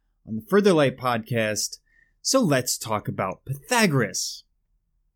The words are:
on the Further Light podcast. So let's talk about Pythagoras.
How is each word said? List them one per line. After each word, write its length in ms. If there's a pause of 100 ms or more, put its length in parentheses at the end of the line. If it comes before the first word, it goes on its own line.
(280)
on 80
the 120
Further 260
Light 240
podcast. 840 (420)
So 180
let's 380
talk 300
about 380
Pythagoras. 960 (720)